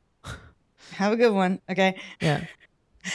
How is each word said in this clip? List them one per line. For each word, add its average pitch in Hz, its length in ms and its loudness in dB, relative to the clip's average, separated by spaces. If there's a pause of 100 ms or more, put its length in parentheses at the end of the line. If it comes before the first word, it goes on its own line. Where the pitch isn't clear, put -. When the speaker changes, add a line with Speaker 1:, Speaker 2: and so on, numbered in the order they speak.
(240)
Speaker 1:
<laughs> - 680 -20
Speaker 2:
"Have 202 180 0
a 226 60 0
good 233 160 4
one." 190 260 0 (100)
Okay. 190 300 0 (220)
Speaker 1:
Yeah. 165 240 0 (680)